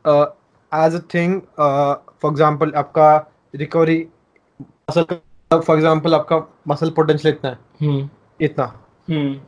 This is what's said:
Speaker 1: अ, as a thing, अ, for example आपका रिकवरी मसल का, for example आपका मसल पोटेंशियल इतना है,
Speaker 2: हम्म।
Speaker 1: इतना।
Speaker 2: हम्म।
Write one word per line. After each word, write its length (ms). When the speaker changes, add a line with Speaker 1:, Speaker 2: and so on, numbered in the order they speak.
Speaker 1:
अ, 840
as 60
a 80
thing, 380
अ, 360
for 120
example 380
आपका 580
रिकवरी 520
मसल 400
का, 580
for 180
example 360
आपका 400
मसल 220
पोटेंशियल 440
इतना 160
है, 80
Speaker 2:
हम्म। 280
Speaker 1:
इतना। 440
Speaker 2:
हम्म। 380